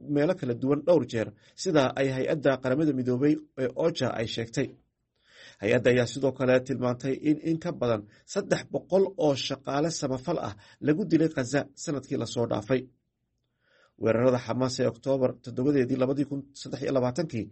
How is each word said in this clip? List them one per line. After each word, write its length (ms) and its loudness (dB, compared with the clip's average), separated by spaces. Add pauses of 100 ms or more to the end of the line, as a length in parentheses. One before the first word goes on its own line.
meelo 280 2
kala 180 -4
duwan 280 0
dhowr 240 4
jeer, 220 -2 (240)
sida 400 2
ay 160 0
hay-adda 500 0
Qaramada 360 2
Midoobay 400 2 (220)
ee 180 -2
ocha 420 0
ay 120 -4
sheegtay. 400 -4 (880)
Hay-adda 340 2
ayaa 160 4
sidoo 240 -2
kale 280 2
tilmaantay 600 -2
in 240 2
in 160 -2
ka 120 -4
badan 300 0 (220)
saddex 460 -2
boqol 340 0 (120)
oo 200 2
shaqaale 560 -4
samafal 480 -4
ah 140 -6 (240)
lagu 280 0
dilay 240 4
Gaza 320 0 (140)
sanadkii 420 -6
la 80 -2
soo 220 -2
dhaafay. 340 0 (1160)
Weerarada 400 4
Xamaas 380 -2
ee 100 2
Oktoobar 440 0 (100)
toddobadeedii 560 0
labadii 280 0
kun 160 -6 (120)
saddex 280 -12
iyo 120 -2
labaatankii 580 -2